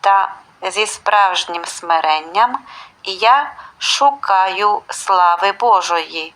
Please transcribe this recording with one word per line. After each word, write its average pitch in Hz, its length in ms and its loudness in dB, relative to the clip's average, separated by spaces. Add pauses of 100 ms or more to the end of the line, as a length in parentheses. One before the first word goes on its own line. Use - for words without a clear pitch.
та 196 340 2 (260)
зі 196 260 -4
справжнім 180 760 0
смиренням 165 920 -2 (460)
я 226 500 2 (260)
шукаю 202 1080 0
слави 180 640 0
Божої 170 840 0